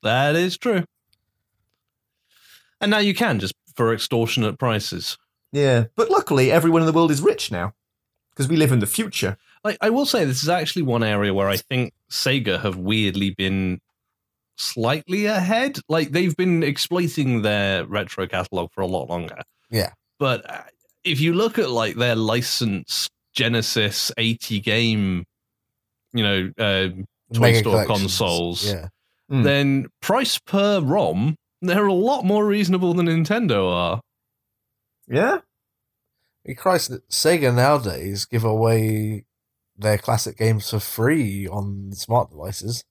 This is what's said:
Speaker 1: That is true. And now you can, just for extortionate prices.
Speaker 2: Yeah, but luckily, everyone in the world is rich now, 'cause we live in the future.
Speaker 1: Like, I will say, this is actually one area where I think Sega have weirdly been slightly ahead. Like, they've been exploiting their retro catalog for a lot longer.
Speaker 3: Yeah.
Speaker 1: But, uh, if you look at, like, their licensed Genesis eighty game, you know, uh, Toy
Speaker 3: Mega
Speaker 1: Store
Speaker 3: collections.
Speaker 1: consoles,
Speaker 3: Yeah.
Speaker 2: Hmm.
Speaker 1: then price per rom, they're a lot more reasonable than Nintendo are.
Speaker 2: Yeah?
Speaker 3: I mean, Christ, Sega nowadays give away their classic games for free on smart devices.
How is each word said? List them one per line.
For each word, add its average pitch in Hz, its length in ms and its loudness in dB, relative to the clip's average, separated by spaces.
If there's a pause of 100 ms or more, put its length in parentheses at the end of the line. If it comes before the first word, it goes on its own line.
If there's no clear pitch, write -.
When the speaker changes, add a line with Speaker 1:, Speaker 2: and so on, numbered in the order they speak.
Speaker 1:
That 135 320 2
is 180 200 0
true. 196 280 -2 (2000)
And 208 120 2
now 214 60 4
you 202 160 2
can, 165 260 0
just 90 140 -4 (200)
for 117 180 2
extortionate 113 680 0
prices. 107 580 -2 (320)
Speaker 2:
Yeah, 131 360 4 (100)
but 240 120 2
luckily, 147 440 4
everyone 165 300 4
in 160 40 2
the 160 60 2
world 165 180 4
is 143 100 0
rich - 300 0
now, 92 220 -4 (640)
'cause 135 100 -2
we 156 100 0
live 151 140 4
in 127 80 4
the 101 80 0
future. 180 500 -4 (280)
Speaker 1:
Like, 208 160 -2
I 220 100 2
will 269 160 2
say, 233 180 0
this 131 200 -2
is 147 40 -2
actually 175 340 -2
one 120 200 0
area 104 320 0
where 98 140 0
I 98 80 0
think 123 380 -4 (140)
Sega 110 520 -2
have 95 160 -2
weirdly 98 540 0
been 95 500 -2 (760)
slightly 156 680 -2
ahead. 214 520 0 (100)
Like, 156 220 0
they've 170 260 0
been 175 260 2
exploiting 143 800 0
their 101 440 0
retro 95 420 -6
catalog 90 440 -4
for 95 100 -6
a 92 40 -2
lot 87 220 -4
longer. 85 340 -8 (280)
Speaker 3:
Yeah. 113 220 -2 (260)
Speaker 1:
But, 127 300 -4
uh, - 140 -14 (420)
if 151 160 -2
you 165 120 2
look 220 260 0
at, 160 120 0
like, 113 260 -2
their 120 200 2
licensed 110 960 -2 (240)
Genesis 113 840 -2
eighty 113 420 -2
game, 104 640 0 (880)
you 117 100 -2
know, 95 360 0
uh, 95 300 0 (460)
Toy 117 60 2
Speaker 3:
Mega 117 200 6
Speaker 1:
Store 107 120 0 (120)
Speaker 3:
collections. 101 160 0
Speaker 1:
consoles, 87 640 -2
Speaker 3:
Yeah. 95 240 -4 (400)
Speaker 2:
Hmm. 135 140 2
Speaker 1:
then 139 440 2 (140)
price 233 380 0
per 202 420 0
rom, 135 560 0 (260)
they're 180 240 2
a 196 60 4
lot 220 320 0
more 208 220 2
reasonable 185 480 2
than 175 120 2
Nintendo 165 640 0
are. 87 300 -2 (1080)
Speaker 2:
Yeah? 220 300 2 (1040)
Speaker 3:
I - 40 -16
mean, 127 80 -10
Christ, 180 360 0 (180)
Sega 156 440 2
nowadays 104 720 0
give 113 200 -2
away 110 800 0 (520)
their 104 220 2
classic - 380 -2
games 110 340 0
for 110 100 -2
free 110 680 0
on 101 460 -8
smart 113 380 -2
devices. 104 600 -8